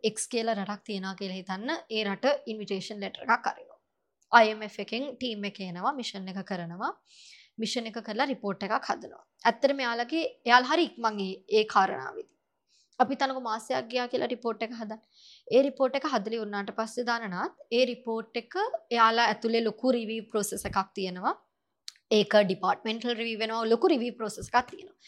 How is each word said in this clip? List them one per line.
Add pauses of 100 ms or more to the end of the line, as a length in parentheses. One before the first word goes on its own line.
එක්ස්
කියලා
රටක්
තියනවා
කියලා
හිතන්න. (160)
ඒ
රට (180)
ඉන්විටේෂන්
ලෙටර්
එකක්
අරිනවා. (520)
අයි
එම්
එෆ්
එකෙන්
ටීම්
එක
එනවා,
මිෂන්
එක
කරනවා. (640)
මිෂන්
එක
කරලා
රිපෝට්
එකක්
හදනවා. (180)
ඇත්තටම
එයාලගේ, (180)
එයාලා
හරි
ඉක්මන්
ඒ, (140)
ඒ
කාරණාවේදී. (680)
අපි
තනකො
මාසයක්
ගියා
කියලා
රිපෝට්
එක
හදන්න. (460)
ඒ
රිපෝට්
එක
හදලි
වුණාට
පස්සේ
දානනාත්, (140)
ඒ
රිපෝට්
එක (300)
එයාලා
ඇතුලේ
ලොකු
රිවිව්
ප්‍රොසෙස්
එකක් (120)
තියෙනවා. (720)
ඒක
ඩිපාර්ට්මන්ටල්
රිවිව්
වෙනවා,
ලොකු
රිවිව්
ප්‍රොසෙස්
එකක්
තියෙනවා. (100)